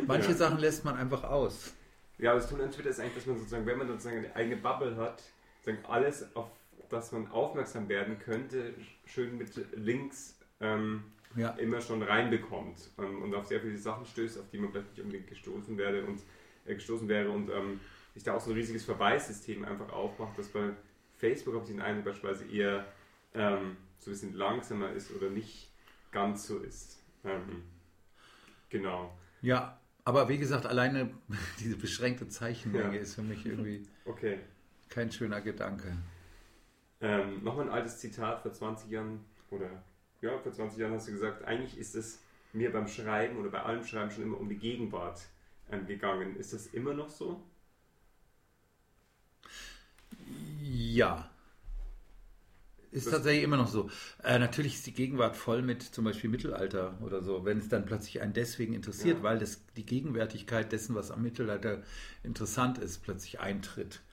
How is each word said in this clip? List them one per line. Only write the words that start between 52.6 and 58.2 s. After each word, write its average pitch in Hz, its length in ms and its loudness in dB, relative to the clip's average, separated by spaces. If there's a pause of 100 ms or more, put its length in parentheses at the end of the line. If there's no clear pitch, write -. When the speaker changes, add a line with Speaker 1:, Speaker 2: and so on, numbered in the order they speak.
Speaker 1:
Ist 120 160 -2
Speaker 2:
Das 117 60 4
Speaker 1:
tatsächlich 147 300 6
immer 147 140 6
noch 120 120 6
so. 101 200 2 (320)
Äh, 123 160 8
natürlich 123 380 4
ist - 100 -8
die 110 80 -8
Gegenwart 127 440 4
voll 120 240 2
mit 127 200 0
zum - 220 -4
Beispiel 110 260 2
Mittelalter 95 720 0
oder 95 200 -2
so, 92 240 0
wenn 107 140 4
es 101 100 -2
dann 101 160 4
plötzlich 104 360 -2